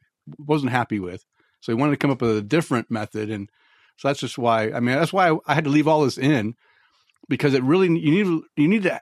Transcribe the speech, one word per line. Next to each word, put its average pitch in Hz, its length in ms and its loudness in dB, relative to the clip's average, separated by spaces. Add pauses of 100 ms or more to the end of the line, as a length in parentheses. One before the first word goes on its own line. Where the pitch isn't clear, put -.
(400)
wasn't 143 320 -2
happy 117 280 -2
with. 90 240 -10 (380)
So 117 120 -4
he - 40 0
wanted 147 140 2
to 139 60 -2
come 147 140 0
up 131 100 -4
with 113 160 0
a 107 40 -4
different 120 480 -2
method. 107 400 -8
And 101 200 -8 (480)
so - 100 -4
that's 143 140 -2
just 127 160 -8
why, 113 340 0
I - 80 -4
mean, 123 160 0
that's 160 160 0
why 185 180 2
I, 160 160 2
I 147 100 0
had 156 100 0
to 143 40 -2
leave 147 200 4
all 151 160 4
this 127 120 -2
in, 127 380 0 (720)
because 135 260 0
it 131 100 2
really, 180 240 4
you 165 360 2
need, 175 200 -2 (120)
you 147 140 2
need 208 140 2
to 156 180 -2